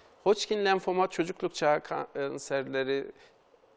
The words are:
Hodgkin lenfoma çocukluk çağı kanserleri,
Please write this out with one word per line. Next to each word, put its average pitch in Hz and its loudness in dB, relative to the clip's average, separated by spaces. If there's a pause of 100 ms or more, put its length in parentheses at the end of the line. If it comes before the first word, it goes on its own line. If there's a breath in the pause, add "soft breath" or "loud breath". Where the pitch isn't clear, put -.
(240 soft breath)
Hodgkin 208 2
lenfoma 190 2
çocukluk 175 -4
çağı 151 2
kanserleri, 139 -4 (640 loud breath)